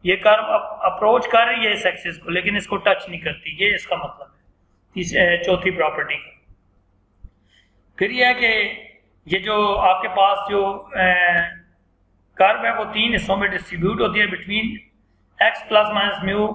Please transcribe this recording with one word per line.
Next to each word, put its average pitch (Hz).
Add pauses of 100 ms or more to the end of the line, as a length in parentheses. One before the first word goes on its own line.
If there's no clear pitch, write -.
ये 185
कर्व 214 (100)
अप-, -
अप्रोच 214
कर 233
रही 233
है 208
इस 190
एक्सिस 170
को, -
लेकिन 185
इसको 202
टच 190
नहीं 170
करती, 156
ये 208
इसका 180
मतलब -
है - (580)
तीस-, -
अ, 175
चौथी 180
प्रॉपर्टी 156
का। - (1600)
फिर 196
ये 247
है 247
कि 240 (800)
ये 180
जो 208
आपके 185
पास 196
जो, 202 (100)
अ, 185 (1300)
कर्व 214
है 226
वो 220
तीन 220
हिस्सों 190
में 196
डिस्ट्रीब्यूट 185
होती 208
है 208
between 196 (720)
x 220
plus 214
minus 202
mu 208